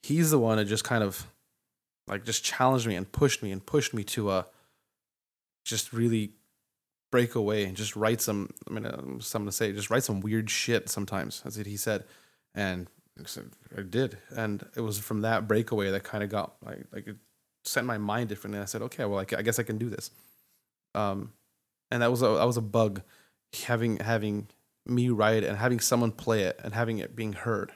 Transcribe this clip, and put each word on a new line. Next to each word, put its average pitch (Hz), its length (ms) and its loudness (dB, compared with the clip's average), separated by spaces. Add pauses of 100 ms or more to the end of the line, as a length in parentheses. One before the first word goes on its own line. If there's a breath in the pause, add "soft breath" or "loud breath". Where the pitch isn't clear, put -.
he's 156 280 4
the 151 80 8
one 113 180 4
that 107 80 2
just 104 180 0
kind 113 200 2
of, 98 220 -2 (840)
like, 101 180 -6
just 117 180 -2
challenged 127 440 2
me 104 80 2
and 92 140 -4
pushed - 340 2
me 104 80 -4
and 95 140 -8
pushed - 280 0
me 110 120 -4
to, 104 240 -2
uh, 92 140 2 (1200 soft breath)
just - 300 -4
really 113 400 2 (760)
break 120 240 4
away 107 300 2
and 95 120 -6
just 107 180 -4
write 110 260 2
some, 101 280 -2 (200)
I - 40 -6
mean, 107 120 -6
um, 65 360 -8
something 104 260 -4
to 101 40 -4
say, 107 200 0
just 101 180 -6
write 127 140 4
some 98 180 -2
weird 110 280 0
shit - 400 0
sometimes. 98 520 -4
That's 95 160 -10
what 104 100 -8
he 101 100 -8
said. 101 260 -2 (520 soft breath)
And 90 320 -4 (380)
so - 180 -12 (340)
I 101 40 -6
did. 101 360 -2 (180)
And 104 300 -4 (100)
it 123 60 -4
was 107 160 -2
from 104 240 -2
that 110 260 2
breakaway 107 440 2
that 98 180 -4
kinda 104 160 -4
got, 101 300 -4 (100)
like, - 260 -12
like, - 160 -12
it 107 100 -14 (460)
sent - 220 -2
my 117 140 -2
mind 107 300 -2
differently. 101 280 -8
And 101 60 -4
I - 20 -6
said, 107 180 -6
"Okay, 127 220 -6
well, 101 140 0
I 98 60 -4
ca-, - 120 -4
I - 60 -2
guess 113 160 2
I 120 40 0
can 110 140 -4
do 117 120 -2
this." - 200 -10 (840 soft breath)
Um, 101 380 -2 (580)
and 120 100 2
that 120 80 6
was 123 140 4
a, 123 60 8
that 101 160 6
was 120 120 4
a 117 40 0
bug, 107 400 2 (680 soft breath)
having, 117 300 2
having 104 500 0 (400)
me 123 220 2
write 110 340 4
and 104 140 0
having 120 220 2
someone 120 320 2
play 110 320 0
it 90 200 -2
and 101 100 -6
having 113 240 0
it - 180 -8
being 110 180 -4
heard. 98 420 -4